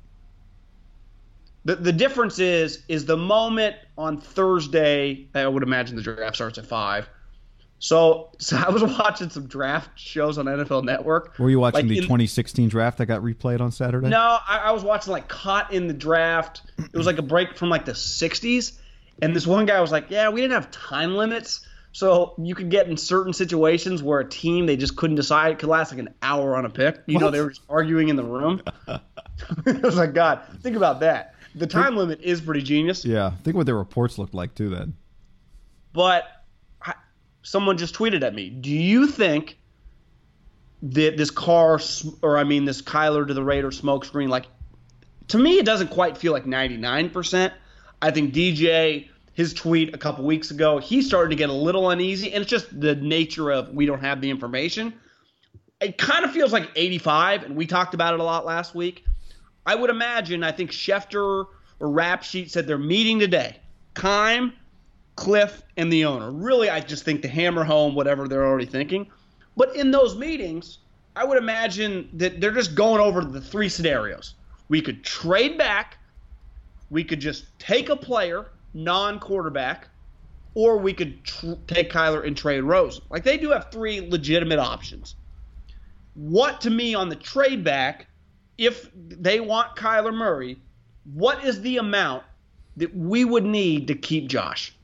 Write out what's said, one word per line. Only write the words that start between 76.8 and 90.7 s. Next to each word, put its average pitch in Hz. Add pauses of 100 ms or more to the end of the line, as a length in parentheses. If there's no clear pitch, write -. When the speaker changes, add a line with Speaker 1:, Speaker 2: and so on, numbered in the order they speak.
Speaker 1:
we 160
could 160
just 147 (120)
take 262
a 294
player, 208 (240)
non-quarterback, 175 (640)
or 220
we 196
could 160
tr-, - (120)
take 170
Kyler 160
and 147
trade 139
Rosen. 165
Like, 170
they 285
do 311
have 269
three 220
legitimate 165
options. - (1000)
What, 202
to 233
me, 226
on 190
the 151
trade 269
back, 139 (520)
if 233
they 180
want 226
Kyler 220
Murray, 147 (540)